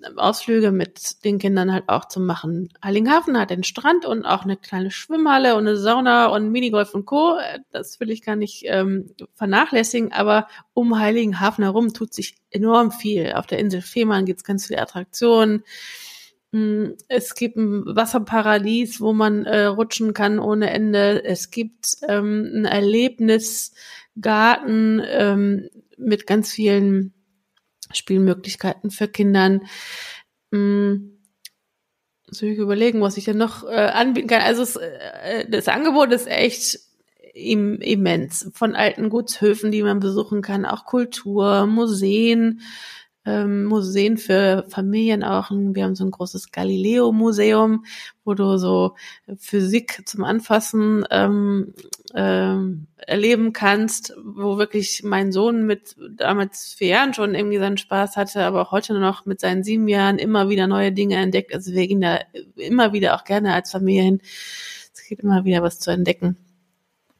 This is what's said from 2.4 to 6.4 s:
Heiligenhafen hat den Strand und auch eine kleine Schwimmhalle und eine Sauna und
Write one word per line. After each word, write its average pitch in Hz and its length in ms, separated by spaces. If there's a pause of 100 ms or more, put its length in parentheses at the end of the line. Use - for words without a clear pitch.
Heiligenhafen 240 560
hat 196 120
den 180 120
Strand 339 440
und 226 180
auch 185 200
eine 190 120
kleine 190 320
Schwimmhalle 269 640
und 214 120
eine 208 100
Sauna 240 480
und 214 260